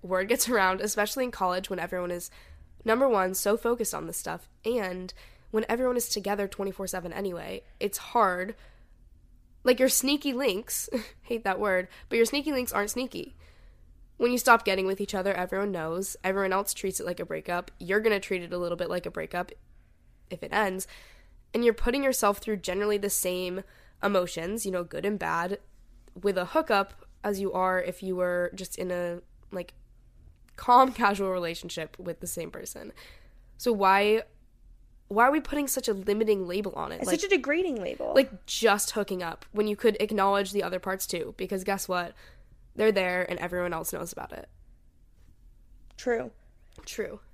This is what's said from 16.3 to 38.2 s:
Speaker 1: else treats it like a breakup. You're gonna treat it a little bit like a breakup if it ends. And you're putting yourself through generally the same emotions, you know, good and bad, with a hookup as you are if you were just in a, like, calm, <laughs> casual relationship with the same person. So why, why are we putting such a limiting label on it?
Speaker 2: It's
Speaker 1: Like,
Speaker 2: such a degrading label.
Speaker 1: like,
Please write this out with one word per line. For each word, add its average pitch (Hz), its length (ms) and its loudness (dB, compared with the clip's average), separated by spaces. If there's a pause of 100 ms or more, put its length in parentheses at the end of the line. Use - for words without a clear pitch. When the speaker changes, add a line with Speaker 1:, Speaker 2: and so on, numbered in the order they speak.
Speaker 1:
else 196 200 0
treats - 260 -4
it - 60 -6
like 175 140 -6
a 170 60 -6
breakup. 175 440 -6 (100)
You're 185 200 0
gonna 214 200 4
treat 185 220 -4
it 170 120 -8
a 180 40 -4
little 175 200 -4
bit 170 120 -4
like 175 160 -4
a 170 60 -6
breakup 175 400 -6 (800)
if 175 100 -12
it - 120 -10
ends. 190 340 0 (680)
And 233 120 2
you're 226 100 6
putting 277 280 2
yourself 233 360 4
through 214 180 -2
generally 202 400 0
the 202 120 0
same 180 520 -2 (400)
emotions, 190 640 0
you 190 60 -2
know, 180 120 -2
good 175 220 -8
and 208 140 -2
bad, 170 400 -2 (600)
with 190 200 0
a 180 60 -2
hookup 214 600 0 (180)
as 202 160 -2
you 196 140 -2
are 185 260 2
if 180 220 -6
you 185 140 -4
were 180 400 0
just 185 240 -10
in 180 100 -4
a, 175 300 -4 (320)
like, 180 220 -10 (800)
calm, 254 360 8
<laughs> - 20 -14
casual 202 380 2
relationship 170 680 -6
with 180 220 -8
the 175 60 -10
same 170 240 -8
person. - 420 -14 (640)
So 240 160 0
why, 202 480 6 (880)
why 220 160 6
are 269 60 8
we 302 100 2
putting 285 260 -2
such 254 220 -2
a 214 40 2
limiting 202 540 2
label 190 280 -4
on 151 180 -6
it? - 60 -10
Speaker 2:
It's - 80 -2
Speaker 1:
Like, 320 120 2
Speaker 2:
such 403 100 -2
a 392 60 4
degrading 285 460 0
label. - 340 -4
Speaker 1:
like, 262 300 2